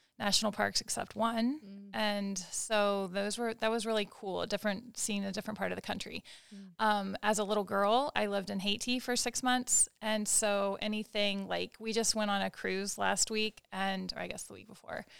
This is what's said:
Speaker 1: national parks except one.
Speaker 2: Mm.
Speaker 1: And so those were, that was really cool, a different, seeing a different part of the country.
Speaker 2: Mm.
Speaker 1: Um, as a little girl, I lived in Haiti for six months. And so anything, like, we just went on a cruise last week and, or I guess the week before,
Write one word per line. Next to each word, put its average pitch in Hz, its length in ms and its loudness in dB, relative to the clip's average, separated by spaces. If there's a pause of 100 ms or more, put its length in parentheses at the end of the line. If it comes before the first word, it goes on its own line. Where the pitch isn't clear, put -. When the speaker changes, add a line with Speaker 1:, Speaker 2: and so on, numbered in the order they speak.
(180)
Speaker 1:
national 202 320 4
parks 202 300 0
except - 340 -6
one. 233 500 2
Speaker 2:
Mm. 196 300 -16
Speaker 1:
And 202 440 0
so 202 760 0
those 202 260 -2
were, 226 160 -2
that 220 160 0
was 226 160 0
really 214 240 2
cool, 180 320 -4
a - 60 -2
different, 202 480 -2
seeing 202 280 0
a 196 60 -2
different 208 280 -6
part 190 140 0
of 180 40 -2
the 190 60 -8
country. - 420 -6 (300)
Speaker 2:
Mm. 196 300 -4
Speaker 1:
Um, 202 380 2
as 214 160 4
a 208 60 2
little 208 200 2
girl, 208 520 4
I 208 100 2
lived 202 240 -2
in 196 100 0
Haiti 220 380 0
for 240 160 -2
six - 300 0
months. 247 440 4 (140)
And 214 240 0
so 202 540 2
anything, 208 680 0
like, 180 300 -2
we 226 140 -4
just 226 240 2
went 208 160 2
on 196 100 2
a 190 80 0
cruise 196 480 -4
last 196 320 2
week 214 300 -2 (120)
and, 190 440 -2
or - 40 -8
I 180 60 -4
guess - 180 -8
the - 100 -16
week 98 140 -16
before, - 360 -10 (160)